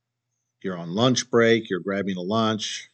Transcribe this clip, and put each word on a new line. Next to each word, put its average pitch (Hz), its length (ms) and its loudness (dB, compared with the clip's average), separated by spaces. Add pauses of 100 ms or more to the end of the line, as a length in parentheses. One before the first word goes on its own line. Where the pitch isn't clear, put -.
(600)
you're 92 160 -8
on 85 160 -10
lunch 120 380 0
break, 113 380 4
you're 92 100 -2
grabbing 98 360 -4
a 90 60 -6
lunch, 107 720 -2